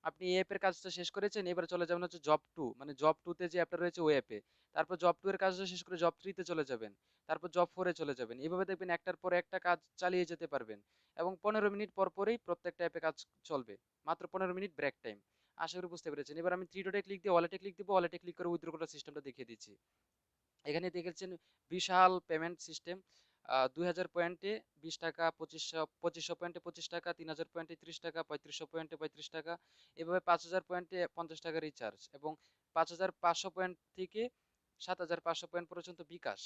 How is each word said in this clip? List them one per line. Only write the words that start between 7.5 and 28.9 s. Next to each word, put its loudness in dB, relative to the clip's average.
ফোর-এ 0
চলে -2
যাবেন। -6
এভাবে 0
দেখবেন -6
একটার 0
পর -2
একটা 0
কাজ 4
চালিয়ে 2
যেতে -8
পারবেন। -4
এবং 0
পনেরো 4
মিনিট -4
পর 4
পরেই 0
প্রত্যেকটা -4
অ্যাপে -2
কাজ 0
চলবে। -4
মাত্র -2
পনেরো -2
মিনিট -6
ব্রেক -2
টাইম। -8
আশা -6
করি -6
বুঝতে -8
পেরেছেন। -8
এবার 2
আমি -4
থ্রি -12
ডটে -2
ক্লিক -8
দিয়ে 2
ওয়ালেটে 4
ক্লিক -10
দিব, -12
ওয়ালেটে 4
ক্লিক -12
করে -2
উইথড্র -2
করার -6
সিস্টেমটা -12
দেখিয়ে -14
দিচ্ছি। -18
এখানে 0
দেখেছেন -8
বিশাল 8
পেমেন্ট -2
সিস্টেম, -8
আহ, 6
দুই 0
হাজার 0
পয়েন্টে -2
বিশ -10
টাকা, 0
পঁচিশশো, -6
পঁচিশশো -2
পয়েন্টে -8
পঁচিশ -12
টাকা, -4
তিন -10
হাজার -4
পয়েন্টে -10
ত্রিশ -16
টাকা, -6
পঁয়ত্রিশশো -8
পয়েন্টে -8